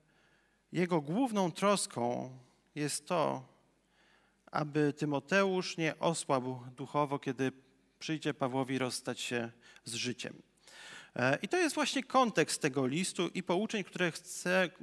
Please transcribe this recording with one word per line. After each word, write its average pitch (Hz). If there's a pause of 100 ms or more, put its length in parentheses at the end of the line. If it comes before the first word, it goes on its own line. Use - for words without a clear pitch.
(720)
jego 170
główną 190
troską 127 (440)
jest 147
to, 135 (1040)
aby 151
Tymoteusz 180
nie 160
osłabł 131 (180)
duchowo, 143
kiedy 131 (460)
przyjdzie 156
Pawłowi 131
rozstać 123
się 117 (340)
z 117
życiem. - (720)
E, 131
i 202
to 349
jest 330
właśnie 277
kontekst 220
tego 135
listu 170
i 185
pouczeń, 196
które 175
chcę, 180 (120)